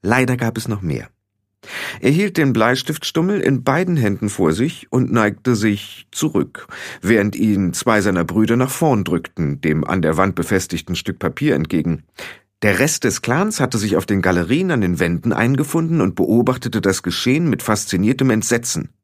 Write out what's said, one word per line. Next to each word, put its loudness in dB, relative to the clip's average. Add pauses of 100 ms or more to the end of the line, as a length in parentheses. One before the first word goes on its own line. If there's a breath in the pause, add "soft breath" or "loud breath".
Leider 2
gab -4
es -6
noch -4
mehr. -4 (920 loud breath)
Er 2
hielt 2
den 2
Bleistiftstummel 0
in 0
beiden 2
Händen 0
vor 2
sich -4
und 2
neigte 2
sich -2
zurück, -2 (340 loud breath)
während 2
ihn 2
zwei 2
seiner 2
Brüder 2
nach 2
vorn 2
drückten, -2
dem 0
an -2
der 2
Wand 2
befestigten -4
Stück -8
Papier 0
entgegen. -2 (580 loud breath)
Der 2
Rest 0
des 0
Clans -2
hatte -2
sich 0
auf -2
den 0
Galerien 2
an 0
den 0
Wänden 0
eingefunden 2
und 2
beobachtete 2
das -2
Geschehen 0
mit -2
fasziniertem 0
Entsetzen. -2 (140)